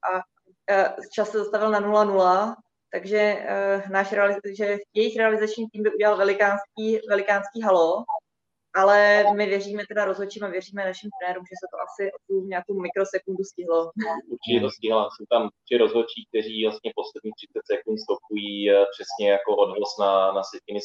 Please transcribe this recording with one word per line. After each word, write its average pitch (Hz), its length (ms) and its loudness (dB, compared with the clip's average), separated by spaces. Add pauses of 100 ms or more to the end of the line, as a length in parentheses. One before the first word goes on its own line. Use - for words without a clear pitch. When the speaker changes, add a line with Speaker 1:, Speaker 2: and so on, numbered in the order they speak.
(120)
Speaker 1:
a, 185 80 -2 (520)
e, 196 220 2 (200)
čas 208 160 -2
se 214 80 -4
zastavil 208 320 -2
na 208 100 0
nula 208 240 4
nula, 196 520 2 (360)
takže, 196 260 -2
e, 196 720 0
náš 196 220 0
realiz-, 202 460 0
že 202 200 -2 (160)
jejich 220 220 0
realizační 220 520 0
tým 214 140 -8
by 214 120 0
udělal 208 220 2
velikánský, 202 840 0 (100)
velikánský 202 520 0
halo, 185 420 2 (680)
ale 208 500 6 (120)
my 208 100 0
věříme 202 420 -4
teda 208 160 -2
rozhodčím 196 400 -6
a 196 40 -4
věříme 190 360 -8
našim 196 320 -8
trenérům, 180 340 -8
že 185 100 -16
se 185 120 -14
to - 40 -12 (100)
asi 196 260 -6
o - 60 -14 (100)
tu 190 180 -2
nějakou 190 340 -6
mikrosekundu 190 640 -4
stihlo. 170 460 -2 (440)
Speaker 2:
Určitě 120 260 0
to 131 100 -2
stihla. 110 400 -2
Jsou - 140 -18 (100)
tam 107 140 2 (160)
tři 120 140 2
rozhodčí, 113 500 2
kteří 110 380 -4
vlastně 107 240 -4 (100)
posledních 107 380 -10
třicet - 340 -12
sekund 107 260 -4
stopují, 101 720 -4
e, 101 40 8 (200)
přesně - 300 -8 (120)
jako 101 200 -2
odhlas 101 440 0
na, 98 320 2
na 98 180 -2
setiny 104 340 -10